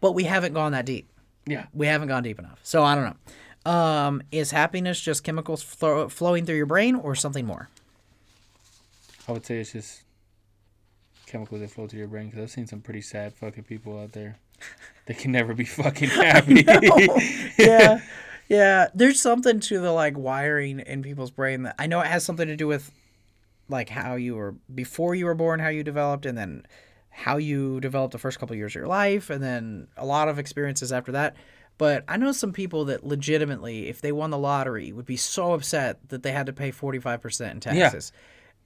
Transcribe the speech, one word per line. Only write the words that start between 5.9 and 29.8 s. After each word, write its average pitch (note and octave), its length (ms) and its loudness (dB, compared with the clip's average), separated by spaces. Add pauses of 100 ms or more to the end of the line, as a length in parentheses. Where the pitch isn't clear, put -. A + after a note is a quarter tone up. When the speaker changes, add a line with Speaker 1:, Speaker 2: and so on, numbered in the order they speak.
Speaker 1:
flowing F3 380 0
through E3 100 -2
your D3 100 0
brain G3+ 280 2
or D3 220 -4
something C#3 300 -4
more? - 220 -10 (1600)
Speaker 2:
I A#2+ 60 -6
would A2+ 120 -8
say A#2 140 -8
it's A2 140 -10
just - 300 -16 (1200)
chemicals G#2+ 340 -12
that G2+ 100 -12
flow A2 180 -14
through G#2+ 100 -16
your G#2 100 -10
brain, G#2+ 220 -12
'cause G#2+ 100 -14
I've A2+ 100 -12
seen A#2+ 160 -12
some G#2+ 140 -14
pretty G#2+ 200 -14
sad G#2 340 -12
fucking G#2+ 300 -14
people G#2+ 340 -14
out G#2+ 140 -14
there. G#2+ 240 -14 (720)
They A#2 80 -8
can C3+ 180 -6
never A#2 220 0
be A#2+ 100 -4
fucking C#3+ 440 -2
Speaker 1:
<laughs> - 20 0
Speaker 2:
happy. D#3+ 520 8
Speaker 1:
No. E4 180 10
Speaker 2:
<laughs> - 800 6
Speaker 1:
Yeah. A3 420 10 (480)
Yeah. G3 460 6
There's B3+ 260 6
something A#3+ 400 4
to G3+ 200 -2
the, F3 120 0
like, D3+ 240 0
wiring C#3 640 -2
in C3+ 220 -8
people's C3+ 280 -8
brain C3 340 -4
that, A#2+ 140 -8
I D3 80 -4
know E3+ 140 0
it D#3 60 0
has E3+ 180 0
something E3+ 220 -4
to D#3 100 -6
do D#3 100 -4
with, C#3+ 240 -4 (800)
like, B2+ 200 -6
how B2 260 -8
you B2 220 -6
were, G2+ 180 -10 (180)
before E3 420 -4
you F3+ 120 -4
were E3+ 80 0
born, E3 260 -2
how D#3+ 80 -2
you D#3 140 -4
developed, C#3+ 440 -4
and B2 120 -6
then F2 260 -10 (460)
how - 280 -4
you C#3 420 -4
developed C3+ 320 -4
the A#2 60 -10
first B2 200 -8
couple A#2 160 -10
of A2 40 -8
years G#2 140 -8
of - 40 -12
your - 100 -10
life, G3+ 440 0
and C#3 120 -6
then A2+ 540 -8